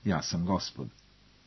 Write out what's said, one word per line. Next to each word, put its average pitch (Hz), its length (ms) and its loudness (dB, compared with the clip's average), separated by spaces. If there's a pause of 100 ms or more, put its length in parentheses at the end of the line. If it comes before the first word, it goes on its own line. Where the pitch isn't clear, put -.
ja 85 180 2
sam 85 240 -2
Gospod. 80 440 -2 (580)